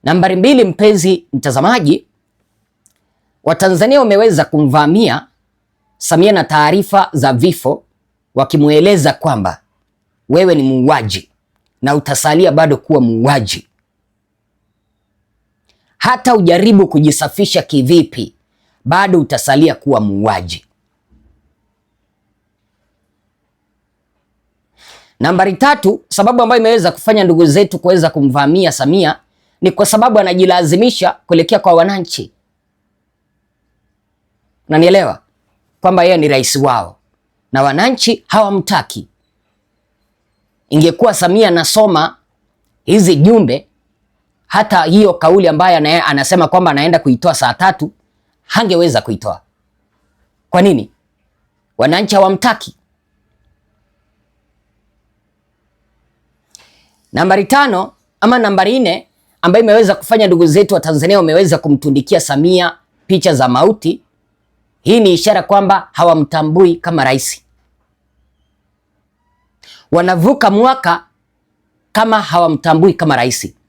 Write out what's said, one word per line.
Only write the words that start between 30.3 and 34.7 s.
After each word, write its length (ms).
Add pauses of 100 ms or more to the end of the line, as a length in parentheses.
kuelekea 320
kwa 140
wananchi. 600 (2250)
Unanielewa? 540 (580)